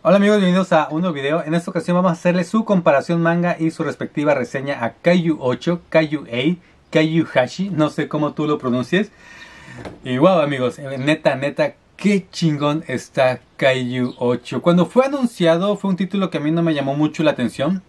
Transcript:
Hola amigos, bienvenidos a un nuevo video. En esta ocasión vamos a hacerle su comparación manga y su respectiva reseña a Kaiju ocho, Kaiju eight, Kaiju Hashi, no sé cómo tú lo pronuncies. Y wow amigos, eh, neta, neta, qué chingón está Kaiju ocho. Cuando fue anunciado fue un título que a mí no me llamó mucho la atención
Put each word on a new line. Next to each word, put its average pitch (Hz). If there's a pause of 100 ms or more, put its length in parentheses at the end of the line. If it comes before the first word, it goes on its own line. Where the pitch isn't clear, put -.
Hola 180
amigos, 202
bienvenidos 185
a 156
un 156
nuevo 180
video. 147
En 151
esta 170
ocasión 175
vamos 180
a -
hacerle 175
su 220
comparación 170
manga 170
y 160
su 165
respectiva 147
reseña 135
a 117
Kaiju 170
ocho, 143
Kaiju 156
eight, 139 (300)
Kaiju 160
Hashi, 135
no 151
sé 147
cómo 147
tú 151
lo 151
pronuncies. 131 (960)
Y 127
wow 175
amigos, 135
eh, 139
neta, 147
neta, 139 (240)
qué 196
chingón 147
está 127 (160)
Kaiju 127
ocho. 123
Cuando 175
fue 254
anunciado 202
fue 202
un 185
título 190
que 165
a -
mí 147
no 170
me 165
llamó 139
mucho 151
la 151
atención 143